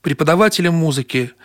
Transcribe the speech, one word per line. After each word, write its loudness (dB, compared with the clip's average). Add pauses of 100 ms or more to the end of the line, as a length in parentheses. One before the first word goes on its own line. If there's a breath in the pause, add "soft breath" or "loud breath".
преподавателем 2
музыки, -2 (120 loud breath)